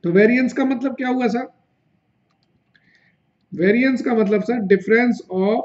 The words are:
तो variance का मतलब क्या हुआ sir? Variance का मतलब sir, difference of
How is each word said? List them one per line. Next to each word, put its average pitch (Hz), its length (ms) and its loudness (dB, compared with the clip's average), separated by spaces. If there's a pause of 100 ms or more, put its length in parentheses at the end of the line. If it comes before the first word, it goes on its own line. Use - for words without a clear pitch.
तो 170 80 -2
variance 233 400 4
का 277 120 -2
मतलब 262 320 -4
क्या 254 120 -6
हुआ 247 180 -2
sir? 240 220 -4 (2000)
Variance 233 480 0
का 247 120 -2
मतलब 208 280 0
sir, 240 180 -4
difference 208 600 2 (140)
of 202 300 0